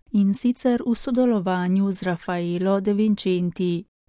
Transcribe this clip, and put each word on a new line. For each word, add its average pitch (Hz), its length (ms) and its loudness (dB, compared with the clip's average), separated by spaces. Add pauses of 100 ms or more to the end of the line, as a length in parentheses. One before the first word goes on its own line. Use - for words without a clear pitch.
(120)
in 202 220 4
sicer 247 540 0
v 233 80 0
sodelovanju 196 960 0
z 185 120 -6
Rafaelo 180 760 -2
de 202 140 0
Vincenti. 180 920 0 (240)